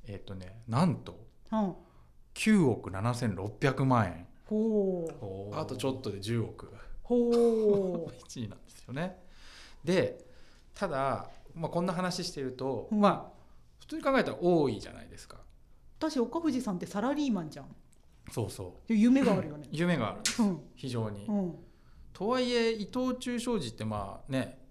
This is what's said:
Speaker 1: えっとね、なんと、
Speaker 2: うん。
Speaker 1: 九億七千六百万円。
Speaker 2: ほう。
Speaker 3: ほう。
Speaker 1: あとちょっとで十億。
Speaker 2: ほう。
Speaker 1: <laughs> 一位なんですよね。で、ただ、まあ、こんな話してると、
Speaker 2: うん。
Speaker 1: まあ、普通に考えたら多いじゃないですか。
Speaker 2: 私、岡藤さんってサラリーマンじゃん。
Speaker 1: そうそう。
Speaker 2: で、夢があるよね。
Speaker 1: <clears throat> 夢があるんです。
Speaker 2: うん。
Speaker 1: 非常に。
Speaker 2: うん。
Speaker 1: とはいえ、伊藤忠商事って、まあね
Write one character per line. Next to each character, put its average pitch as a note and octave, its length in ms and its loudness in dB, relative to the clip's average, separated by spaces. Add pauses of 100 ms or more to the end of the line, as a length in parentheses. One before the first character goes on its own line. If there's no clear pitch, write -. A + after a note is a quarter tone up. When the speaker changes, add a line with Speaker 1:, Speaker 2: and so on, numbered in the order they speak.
Speaker 1:
え G2+ 120 -8
っ - 20 -10
と - 160 -10
ね、 F#2 320 -14
な B2+ 180 4
ん D#3 120 4
と、 - 280 -14 (280)
Speaker 2:
う A3 40 0
ん。 G3 180 0 (600)
Speaker 1:
九 G#3+ 280 6
億 A2 280 2
七 G#2 240 0
千 A#2 220 -2
六 G2 240 -4
百 C3+ 240 2
万 A#2+ 220 6
円。 E2+ 200 -8 (200)
Speaker 2:
ほ G3+ 600 0
う。 - 120 -12
Speaker 3:
ほ G2 340 -8
う。 - 20 -4
Speaker 1:
あ D#3 80 -2
と C3 120 -6
ち A2 80 -4
ょ C3 100 2
っ A2+ 60 -8
と G#2+ 100 -4
で G2 100 -8
十 A2+ 200 -2
億。 - 320 -8 (320)
Speaker 2:
ほ A3 1040 4
う。 - 60 -12
Speaker 1:
<laughs> - 120 -20
一 - 180 -8
位 G2+ 40 -8
な F#2+ 80 -12
ん - 80 -20
で - 60 -20
す - 120 -20
よ A#2 100 -14
ね。 F3 300 -6 (600)
で、 E3+ 400 2 (500)
た G3 140 -4
だ、 C3+ 400 -2 (260)
ま D#3+ 140 -6
あ、 - 20 -4
こ E3 100 0
ん F3+ 60 0
な F#3 60 0
話 F3+ 320 -2
し - 80 -8
て D3 80 -8
る C3 120 -4
と、 B2+ 380 -4
Speaker 2:
う G#3+ 60 2
ん。 G#3 40 4
Speaker 1:
ま G3 320 4
あ、 - 60 -20 (400)
普 - 80 -20
通 D#4 120 -8
に D#4 40 -8
考 C4+ 160 4
え A3 60 4
た - 80 -2
ら - 80 -8
多 E3 280 4
い G2+ 120 -4
じ - 80 -14
ゃ G2 40 -14
な G2 120 -14
い - 40 -18
で - 80 -18
す - 120 -20
か。 - 100 -18 (600)
Speaker 2:
私、 D4+ 200 0
岡 A#3+ 220 0
藤 C4+ 200 2
さ A3+ 120 -4
ん F3 40 -2
っ - 20 -4
て F3 80 -6
サ G3 140 -4
ラ C4 140 0
リ D4 140 2
ー A#3 40 2
マ F3+ 100 0
ン D3+ 80 -8
じ C#3+ 100 -12
ゃ - 20 -14
ん。 - 140 -16 (560)
Speaker 1:
そ A2+ 140 -2
う F2+ 40 -8
そ F2+ 340 -12
う。 - 40 -20
Speaker 2:
で、 A3+ 80 4
夢 B3 260 8
が A3 140 6
あ F#3 40 2
る - 80 -4
よ - 80 -10
ね。 - 120 -16
Speaker 1:
<clears throat> - 20 -14
夢 E3+ 260 2
が A2 140 0
あ - 40 -8
る - 60 -12
ん - 40 -14
で - 80 2
す。 A#3+ 100 0
Speaker 2:
う G#3 40 4
ん。 F3 140 0 (140)
Speaker 1:
非 - 140 -10
常 A2+ 220 -2
に。 G2+ 160 -10
Speaker 2:
う G#3+ 60 -4
ん。 F#3 220 -2 (580)
Speaker 1:
と F#3 140 -6
は B3+ 140 2
い B3 120 0
え、 A#3 200 2
伊 G#3 140 -4
藤 B3+ 300 -2
忠 B3 220 -4
商 A3+ 220 0
事 B2+ 80 -6
っ A2+ 40 -8
て、 A2 120 -6
ま G#2 440 -4
あ C3+ 40 -4
ね C3 260 -4 (120)